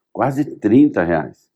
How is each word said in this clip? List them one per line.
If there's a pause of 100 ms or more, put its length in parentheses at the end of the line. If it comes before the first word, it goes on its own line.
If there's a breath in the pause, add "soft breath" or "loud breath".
(120)
quase (140)
trinta
reais.